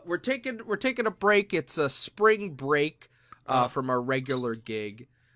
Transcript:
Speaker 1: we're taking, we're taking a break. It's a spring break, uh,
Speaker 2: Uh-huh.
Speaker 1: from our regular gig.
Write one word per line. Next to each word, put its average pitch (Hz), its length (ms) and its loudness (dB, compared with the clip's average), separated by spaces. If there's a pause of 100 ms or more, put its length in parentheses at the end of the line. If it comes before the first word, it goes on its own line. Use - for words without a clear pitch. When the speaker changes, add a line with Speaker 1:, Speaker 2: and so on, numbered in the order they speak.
Speaker 1:
we're 170 120 -2
taking, 233 480 -6
we're 208 120 -2
taking 247 300 -2
a 214 40 -2
break. 202 420 2
It's 160 240 -4
a 147 120 2
spring 202 600 2
break, 147 580 -2 (380)
uh, 127 40 -2
Speaker 2:
Uh-huh. 127 180 4
Speaker 1:
from 131 200 -4
our 123 120 2
regular 127 540 -2
gig. 110 520 -8 (280)